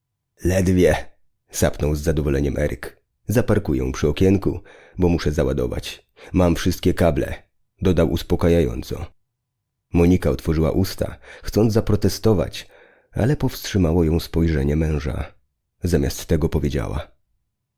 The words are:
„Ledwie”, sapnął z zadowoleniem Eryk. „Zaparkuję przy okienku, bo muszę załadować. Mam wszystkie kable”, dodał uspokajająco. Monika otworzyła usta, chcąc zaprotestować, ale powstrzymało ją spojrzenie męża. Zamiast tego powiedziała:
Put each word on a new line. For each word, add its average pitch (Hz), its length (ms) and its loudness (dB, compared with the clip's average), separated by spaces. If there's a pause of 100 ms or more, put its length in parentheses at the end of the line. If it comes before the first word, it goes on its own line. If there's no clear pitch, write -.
(440)
„Ledwie”, 90 520 4 (560)
sapnął 76 440 -2
z 73 60 -6
zadowoleniem 71 560 -2
Eryk. - 460 -6 (240)
„Zaparkuję 80 640 0
przy - 160 -2
okienku, 87 520 2 (380)
bo 90 120 2
muszę 78 220 0
załadować. 65 760 -4 (260)
Mam 87 220 4
wszystkie - 380 0
kable”, 78 400 0 (480)
dodał 85 300 2
uspokajająco. 85 960 0 (880)
Monika 87 360 4
otworzyła 78 420 0
usta, - 460 -2 (260)
chcąc 107 300 0
zaprotestować, 104 920 0 (440)
ale 123 240 0
powstrzymało 90 680 0
ją 80 160 2
spojrzenie 76 560 0
męża. 71 580 -4 (500)
Zamiast 80 420 -2
tego 80 240 0
powiedziała: 69 600 -4 (680)